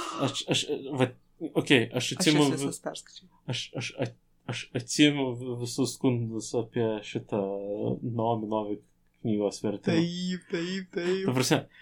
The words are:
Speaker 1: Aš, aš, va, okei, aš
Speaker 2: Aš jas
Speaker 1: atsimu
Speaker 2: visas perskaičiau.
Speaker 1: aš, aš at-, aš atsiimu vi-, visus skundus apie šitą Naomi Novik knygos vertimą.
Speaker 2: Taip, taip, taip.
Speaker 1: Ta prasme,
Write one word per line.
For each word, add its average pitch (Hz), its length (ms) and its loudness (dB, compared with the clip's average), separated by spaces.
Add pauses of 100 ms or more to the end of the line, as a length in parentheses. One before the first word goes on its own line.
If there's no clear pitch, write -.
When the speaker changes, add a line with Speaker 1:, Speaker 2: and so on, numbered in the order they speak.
(200)
Speaker 1:
Aš, - 280 -2
aš, - 180 0 (240)
va, 131 240 2 (360)
okei, 127 380 4
aš 120 100 -4
Speaker 2:
Aš 123 80 -2
jas - 140 -6
Speaker 1:
atsimu 151 260 6
Speaker 2:
visas 139 340 0
perskaičiau. - 460 -12 (180)
Speaker 1:
aš, 123 180 -6 (100)
aš 120 240 -6
at-, 120 180 -4 (360)
aš - 100 -6 (120)
atsiimu 143 600 4
vi-, 120 260 -6
visus 123 380 -2
skundus 117 580 0
apie 117 320 0 (140)
šitą 113 400 -4 (580)
Naomi 113 500 0
Novik 107 360 -2 (400)
knygos 104 360 2
vertimą. 110 380 0
Speaker 2:
Taip, 180 480 -2
taip, 185 440 -4
taip. 185 360 -2
Speaker 1:
Ta 135 80 2
prasme, 127 260 2 (220)